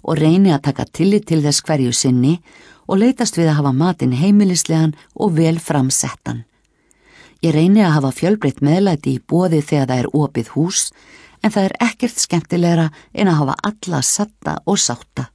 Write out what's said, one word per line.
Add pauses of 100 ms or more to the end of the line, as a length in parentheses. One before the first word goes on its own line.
og
reyni
að
taka
tillit
til
þess
hverju
sinni (500)
og
leitast
við
að
hafa
matinn
heimilislegan (240)
og
vel
framsettan. (1000)
Ég
reyni
að
hafa
fjölbreytt
meðlæti
í
boði
þegar
það
er
opið
hús, (520)
en
það
er (140)
ekkert
skemmtilegra (220)
en
að
hafa (100)
alla
sadda
og
sátta.